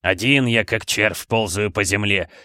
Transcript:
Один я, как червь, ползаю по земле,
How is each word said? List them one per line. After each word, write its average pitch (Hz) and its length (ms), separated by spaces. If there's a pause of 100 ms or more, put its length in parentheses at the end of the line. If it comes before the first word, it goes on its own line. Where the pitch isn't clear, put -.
Один 120 460
я, 117 180
как 113 220
червь, 107 400
ползаю 104 460
по 104 100
земле, 101 480 (140)